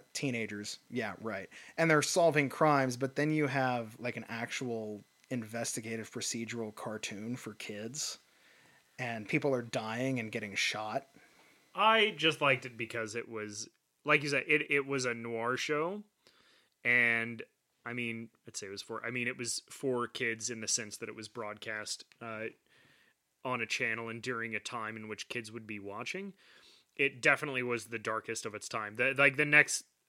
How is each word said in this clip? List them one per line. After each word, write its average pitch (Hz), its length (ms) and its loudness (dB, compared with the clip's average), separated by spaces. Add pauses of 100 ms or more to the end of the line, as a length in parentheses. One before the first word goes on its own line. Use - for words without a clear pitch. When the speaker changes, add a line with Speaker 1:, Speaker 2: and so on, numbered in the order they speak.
(140)
Speaker 1:
teenagers. 107 640 -2 (120)
Yeah, 110 300 -2
right. 98 300 -6 (280)
And 165 140 6
they're 151 100 8
solving 151 460 6
crimes, 135 480 6
but 127 220 -2
then 151 140 4
you 151 160 4
have, 123 520 0
like, 117 160 -4
an 113 140 -10
actual 113 760 -4 (260)
investigative 113 800 -4
procedural 113 640 -4
cartoon 110 600 -6
for 113 200 -10
kids, 113 640 -8 (800)
and 117 300 -6
people 147 260 2
are 123 80 0
dying 117 580 -2
and 110 120 -6
getting 104 240 -6
shot. 107 500 -2 (720)
Speaker 2:
I 214 400 6
just 156 240 2
liked 135 240 4
it 123 100 -12
because 113 400 -6
it 117 140 -6
was, 107 400 -8 (340)
like 147 200 6
you 147 60 -2
said, 135 180 2
it, 151 240 4
it 143 140 2
was 135 200 0
a 123 80 0
noir 117 420 -2
show. 160 480 -2 (800)
And, 117 580 4 (440)
I 120 80 -8
mean, 117 340 -6 (180)
I'd - 120 -12
say 101 100 -8
it 95 40 -8
was 101 100 -8
for, 110 240 -8
I 117 60 -4
mean, 123 160 0
it 127 100 -4
was 120 320 -4
for 123 380 -2
kids 113 420 -2
in 113 100 -6
the 110 80 -6
sense 104 300 -2
that 113 100 -8
it 110 80 -10
was 107 140 -12
broadcast, 107 720 -8 (180)
uh, 113 240 -6 (1000)
on 127 160 0
a 113 40 0
channel 117 440 0
and 113 120 -8
during 113 340 -4
a 107 40 0
time 110 380 -6
in 107 100 -10
which 107 220 -8
kids 110 240 -6
would 113 140 -10
be 104 120 -8
watching. 123 540 -8 (640)
It 135 240 2
definitely 139 420 4
was 120 220 -2
the 117 140 -8
darkest 110 460 -4
of 107 100 -8
its 104 120 -10
time. 107 300 -6
The, 131 200 2
like, 139 200 8
the 147 80 4
next 147 380 6 (260)